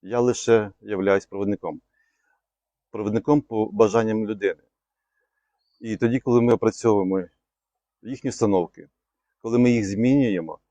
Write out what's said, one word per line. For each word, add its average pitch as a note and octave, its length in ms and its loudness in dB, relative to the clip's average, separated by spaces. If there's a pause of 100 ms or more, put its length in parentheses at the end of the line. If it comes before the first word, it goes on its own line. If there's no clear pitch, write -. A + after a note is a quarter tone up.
Я G#2+ 180 -4
лише A#2 520 2 (100)
являюсь G2 440 0
провідником. G2 560 -6 (1080)
Провідником A2 500 -2
по A2 240 -4
бажанням A2 640 0
людини. G2+ 340 -4 (1200)
І A2 160 -6
тоді, A#2+ 220 0
коли A#2+ 220 2
ми A#2+ 120 4
опрацьовуємо G2+ 720 0 (760)
їхні C3 280 -8
установки, G2 580 -2 (540)
коли A2+ 180 0
ми B2 120 4
їх A2+ 160 0
змінюємо G2+ 720 -2 (120)